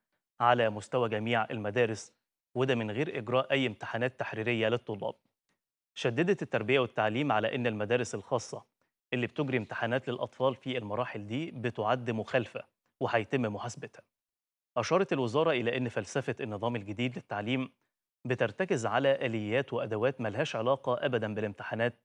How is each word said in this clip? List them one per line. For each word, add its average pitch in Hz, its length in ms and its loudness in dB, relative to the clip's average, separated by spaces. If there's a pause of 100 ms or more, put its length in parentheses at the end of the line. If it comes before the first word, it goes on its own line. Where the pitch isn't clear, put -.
(400)
على 120 300 6
مستوى 113 380 -2
جميع 110 420 0
المدارس، 110 640 0 (420)
وده 131 200 2
من 110 160 0
غير 139 280 -2
إجراء 123 340 0
أي 135 140 4
امتحانات 117 540 -4
تحريرية 110 480 0
للطلاب. 117 460 -2 (800)
شددت 160 480 2
التربية 127 380 2
والتعليم 117 520 0
على 107 220 2
إن 120 120 0
المدارس 113 480 0
الخاصة 113 500 -4 (480)
اللي 123 140 0
بتجري 131 320 0
امتحانات 117 500 -2
للأطفال 127 460 0
في 127 240 -6
المراحل 107 480 -4
دي 135 240 -4
بتعد 120 600 -2
مخالفة 117 540 -2 (360)
وهيتم 120 420 2
محاسبتها. 113 600 -6 (760)
أشارت 170 360 2
الوزارة 139 380 2
إلى 123 260 2
إن 123 120 0
فلسفة 120 520 -2
النظام 113 360 -2
الجديد 110 400 -4
للتعليم 117 540 -2 (540)
بترتكز 123 600 0
على 135 400 4
آليات 113 460 0
وأدوات 120 480 0
ملهاش 117 360 -2
علاقة 123 500 0
أبدًا 110 280 0
بالامتحانات 107 720 -2